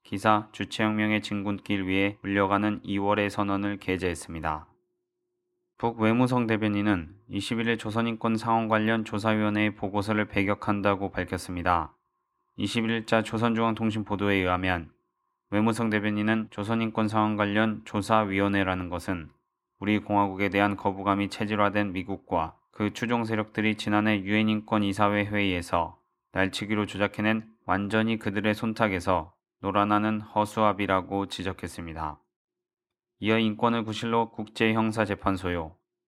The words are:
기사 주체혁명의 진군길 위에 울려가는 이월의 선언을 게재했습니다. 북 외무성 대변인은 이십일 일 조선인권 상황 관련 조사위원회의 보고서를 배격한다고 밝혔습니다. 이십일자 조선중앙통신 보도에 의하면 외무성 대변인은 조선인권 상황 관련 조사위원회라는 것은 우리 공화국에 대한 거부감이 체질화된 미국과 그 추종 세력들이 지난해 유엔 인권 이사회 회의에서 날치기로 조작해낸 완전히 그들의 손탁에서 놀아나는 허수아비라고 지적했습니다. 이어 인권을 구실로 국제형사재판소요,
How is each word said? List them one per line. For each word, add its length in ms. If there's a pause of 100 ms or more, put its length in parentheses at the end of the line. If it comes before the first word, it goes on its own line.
기사 480
주체혁명의 720
진군길 680
위에 340
울려가는 600
이월의 460
선언을 480
게재했습니다. 880 (1120)
북 240
외무성 440
대변인은 680 (140)
이십일 400
일 80
조선인권 580
상황 320
관련 380
조사위원회의 680
보고서를 500
배격한다고 840
밝혔습니다. 840 (640)
이십일자 640
조선중앙통신 840
보도에 320
의하면 560 (600)
외무성 380
대변인은 600
조선인권 580
상황 300
관련 480
조사위원회라는 1040
것은 400 (500)
우리 200
공화국에 500
대한 260
거부감이 540
체질화된 640
미국과 640 (140)
그 200
추종 320
세력들이 520
지난해 480
유엔 260
인권 340
이사회 400
회의에서 760 (360)
날치기로 540
조작해낸 600 (140)
완전히 560
그들의 340
손탁에서 800 (280)
놀아나는 580
허수아비라고 1080
지적했습니다. 920 (1000)
이어 160
인권을 460
구실로 480
국제형사재판소요, 1400 (320)